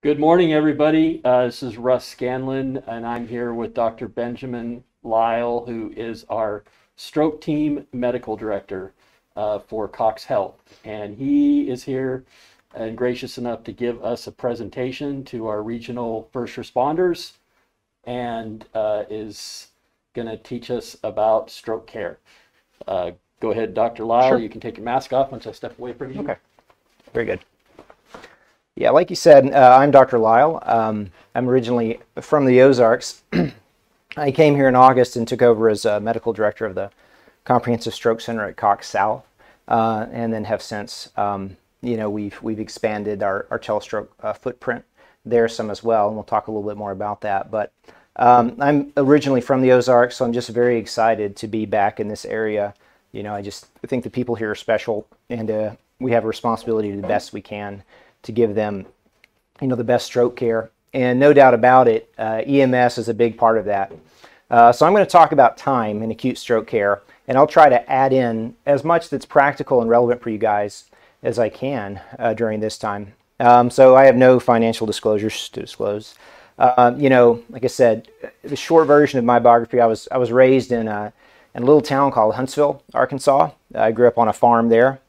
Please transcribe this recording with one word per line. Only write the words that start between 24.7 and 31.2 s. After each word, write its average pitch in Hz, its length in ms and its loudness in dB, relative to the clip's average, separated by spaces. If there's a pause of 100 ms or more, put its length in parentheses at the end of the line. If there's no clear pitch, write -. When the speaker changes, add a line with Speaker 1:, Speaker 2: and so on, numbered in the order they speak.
Speaker 1:
your 104 80 -16
mask 127 280 -6
off 135 180 -2
once 117 160 -16
I 107 40 -14
step - 280 -16
away 120 140 -12
from 131 200 -14
you. 135 60 -12
Speaker 2:
Okay. - 160 -8 (760)
Very 117 140 -4
good. 95 140 -6 (1400)
Yeah, 117 120 0
like 160 200 2
you 180 60 -8
said, 139 380 6
uh, 127 260 8
I'm 143 100 4
Doctor 131 300 6
Lyle. 120 440 2
Um, 110 460 -2 (240)